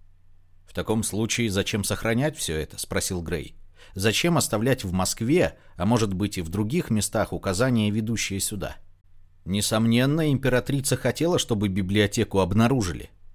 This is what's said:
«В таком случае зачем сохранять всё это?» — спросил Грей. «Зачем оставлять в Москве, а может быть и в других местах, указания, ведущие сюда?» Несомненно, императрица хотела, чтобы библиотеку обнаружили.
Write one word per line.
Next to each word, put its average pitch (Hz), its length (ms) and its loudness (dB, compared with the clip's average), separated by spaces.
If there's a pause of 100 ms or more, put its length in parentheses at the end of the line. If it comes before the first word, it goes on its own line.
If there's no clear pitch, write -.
(640)
«В - 80 -20
таком 107 300 -2
случае 113 460 -2
зачем 98 340 0
сохранять 117 540 -2
всё - 200 -4
это?» — - 220 -6
спросил 87 420 -4
Грей. 80 340 -6 (380)
«Зачем 110 440 2
оставлять 117 460 0
в 92 80 -4
Москве, 113 680 0 (180)
а 87 100 -2
может 110 280 2
быть 98 240 -2
и 90 40 -4
в 82 80 -6
других 107 400 -2
местах, 104 440 0
указания, 107 580 2
ведущие 107 480 -2
сюда?» 92 380 -6 (680)
Несомненно, 117 840 2
императрица 131 680 0
хотела, 156 400 0
чтобы 104 300 0
библиотеку 98 720 2
обнаружили. 101 720 2 (240)